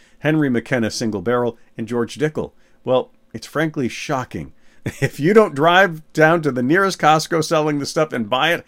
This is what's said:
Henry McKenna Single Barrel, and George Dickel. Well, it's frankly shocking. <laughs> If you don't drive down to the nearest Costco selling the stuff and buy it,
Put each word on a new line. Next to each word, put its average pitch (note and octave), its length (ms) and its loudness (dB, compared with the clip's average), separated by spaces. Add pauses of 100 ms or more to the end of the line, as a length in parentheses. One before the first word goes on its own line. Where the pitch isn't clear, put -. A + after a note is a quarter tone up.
(180)
Henry D3 320 0
McKenna A#2 400 -2
Single G#2 320 -6
Barrel, A#2+ 340 -2 (220)
and A2 100 -10
George A#2 300 -4
Dickel. D3 340 -4 (320)
Well, B2 280 0 (200)
it's - 140 -14
frankly D3+ 420 -4
shocking. A2+ 680 -8
<laughs> - 40 -20 (380)
If C3+ 200 -4
you E3 120 2
don't G#3 220 6
drive E3+ 480 4 (100)
down D#3 300 4
to D3 80 0
the B2+ 100 -4
nearest F3+ 380 0
Costco D#3 460 2
selling D3+ 340 0
the C#3 80 -6
stuff D#3 260 -2
and A#2 160 -4
buy C#3 240 0
it, - 160 -6